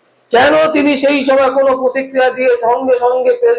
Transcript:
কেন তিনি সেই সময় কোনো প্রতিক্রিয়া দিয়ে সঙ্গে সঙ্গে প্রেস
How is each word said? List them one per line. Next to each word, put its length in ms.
কেন 220
তিনি 240
সেই 220
সময় 300
কোনো 200
প্রতিক্রিয়া 520
দিয়ে 220
সঙ্গে 360
সঙ্গে 360
প্রেস 240